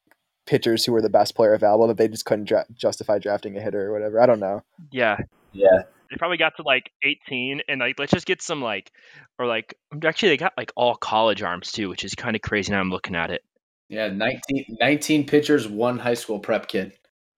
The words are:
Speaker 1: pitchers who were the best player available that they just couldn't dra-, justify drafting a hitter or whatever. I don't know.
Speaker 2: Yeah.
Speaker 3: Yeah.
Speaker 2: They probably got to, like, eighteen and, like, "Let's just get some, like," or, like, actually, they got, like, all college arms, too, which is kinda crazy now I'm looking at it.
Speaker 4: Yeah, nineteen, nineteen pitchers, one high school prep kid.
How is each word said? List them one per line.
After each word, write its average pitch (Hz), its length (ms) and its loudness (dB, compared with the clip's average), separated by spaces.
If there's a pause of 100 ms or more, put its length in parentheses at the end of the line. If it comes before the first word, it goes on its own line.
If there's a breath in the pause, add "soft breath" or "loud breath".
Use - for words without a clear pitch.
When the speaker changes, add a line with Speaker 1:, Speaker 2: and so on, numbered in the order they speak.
(460)
Speaker 1:
pitchers 117 380 2
who 123 80 0
were 113 100 4
the 107 80 2
best 104 260 4
player 107 160 6
available 107 360 4
that 113 80 0
they 113 120 4
just 110 160 -8
couldn't 104 220 -2
dra-, 104 280 0
justify 104 440 -2
drafting 101 380 -4
a 101 40 -8
hitter 101 280 -4
or 107 40 -4
whatever. 107 280 0
I 123 60 8
don't 113 140 4
know. 101 220 -4 (280)
Speaker 2:
Yeah. 117 280 0 (340)
Speaker 3:
Yeah. 98 300 6 (280)
Speaker 2:
They - 60 -14
probably 170 220 -2
got 160 180 0
to, 165 60 -16
like, 131 280 0 (120)
eighteen 139 680 -4
and, 139 120 -4
like, 127 180 -2
"Let's 143 140 0
just 175 140 -2
get 185 140 -2
some, 151 220 -6
like," 104 300 -6 (460 soft breath)
or, 123 80 -2
like, 113 300 -4 (280)
actually, 160 260 2
they 143 60 4
got, 175 200 -2
like, 117 200 -8
all 120 180 2
college 110 480 0
arms, 87 300 -6
too, 101 160 -4
which 87 160 -8
is 98 100 -8
kinda 113 240 -4
crazy 101 340 -2
now 98 80 2
I'm 92 100 0
looking 90 260 -6
at 85 140 -2
it. 87 120 -6 (460)
Speaker 4:
Yeah, 107 200 -4
nineteen, 123 720 -4
nineteen 147 440 2
pitchers, 147 420 2
one 117 320 -2
high 120 160 0
school 107 260 -6
prep 104 280 -4
kid. 95 240 -4 (460)